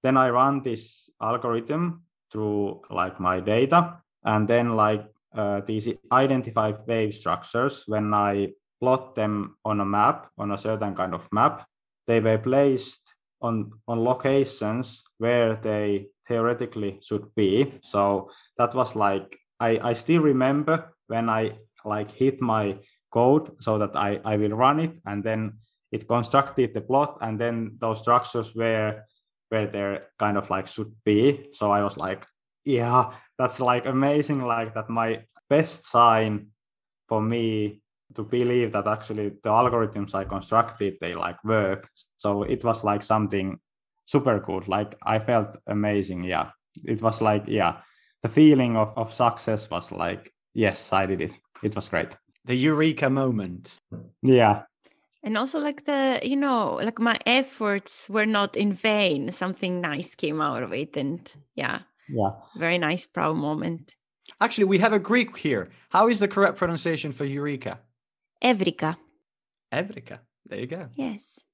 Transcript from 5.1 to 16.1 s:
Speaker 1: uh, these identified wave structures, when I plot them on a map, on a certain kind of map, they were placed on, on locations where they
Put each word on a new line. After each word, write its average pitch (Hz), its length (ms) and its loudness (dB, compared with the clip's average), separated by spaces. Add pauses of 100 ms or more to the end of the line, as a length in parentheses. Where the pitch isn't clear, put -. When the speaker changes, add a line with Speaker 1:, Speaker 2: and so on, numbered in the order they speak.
Speaker 1:
uh, 101 280 -2
these 110 280 -4 (220)
identified 117 760 2
wave 113 300 -2
structures, 120 720 -4
when 107 260 -2
I 101 380 0 (280)
plot 127 360 0
them 104 500 -4
on 107 140 0
a 101 60 0
map, 104 520 0
on 104 140 -4
a 98 60 -4
certain 104 360 -4
kind 90 220 -4
of 85 160 -12
map, 113 360 0 (380)
they 117 140 4
were 110 180 2
placed 131 760 0 (260)
on, 110 300 -4 (160)
on 113 160 -2
locations 127 1000 0 (140)
where 117 380 2
they 104 520 -2 (200)